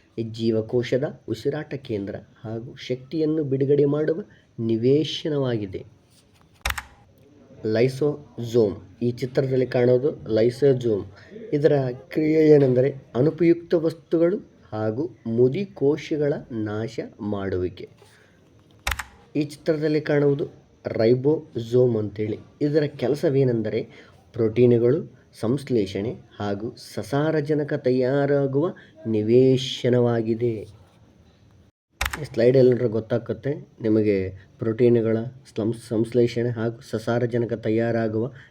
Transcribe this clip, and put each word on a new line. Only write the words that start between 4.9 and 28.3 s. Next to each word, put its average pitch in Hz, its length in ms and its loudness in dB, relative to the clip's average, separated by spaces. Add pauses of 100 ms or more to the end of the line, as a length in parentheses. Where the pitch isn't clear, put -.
ಲೈಸೋಸೋಮ್, 117 1080 0 (260)
ಈ 123 80 0
ಚಿತ್ರದಲ್ಲಿ 131 560 -2
ಕಾಣೋದು 123 640 0
ಲೈಸೋಸೋಮ್. 117 760 2 (480)
ಇದರ 151 200 2 (200)
ಕ್ರಿಯೆ 156 560 0
ಏನೆಂದರೆ 135 420 6 (240)
ಅನುಪಯುಕ್ತ 165 600 2
ವಸ್ತುಗಳು 165 640 0 (340)
ಹಾಗೂ 113 440 -4 (100)
ಮುದಿ 127 380 0
ಕೋಶಗಳ 147 680 -2 (160)
ನಾಶ 107 500 -6 (200)
ಮಾಡುವಿಕೆ. 95 680 -6 (1500)
ಈ 151 80 0
ಚಿತ್ರದಲ್ಲಿ 151 560 -2
ಕಾಣುವುದು 147 480 0 (380)
ರೈಬೋಸೋಮ್ 123 1120 2
ಅಂತೇಳಿ. 107 420 -4 (220)
ಇದರ 147 240 2
ಕೆಲಸವೇನೆಂದರೆ 127 1000 0 (500)
ಪ್ರೋಟೀನುಗಳು 120 920 2 (160)
ಸಂಶ್ಲೇಷಣೆ 113 720 -2
ಹಾಗೂ 104 640 -8
ಸಸಾರಜನಕ 147 1000 -4
ತಯಾರಾಗುವ 139 1000 0 (320)